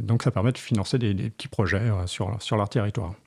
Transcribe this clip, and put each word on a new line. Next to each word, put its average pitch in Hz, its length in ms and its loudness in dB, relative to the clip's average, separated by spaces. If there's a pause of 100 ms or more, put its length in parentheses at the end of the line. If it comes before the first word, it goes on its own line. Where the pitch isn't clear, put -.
donc 113 200 2
ça - 80 2
permet 110 220 2
de - 60 -12
financer 113 400 0
des, 107 160 2
des 113 160 -2
petits - 180 -14
projets, 98 300 2
euh, 101 280 0
sur, 101 340 -4
sur - 160 0
leur 101 120 2
territoire. 101 460 -2 (120)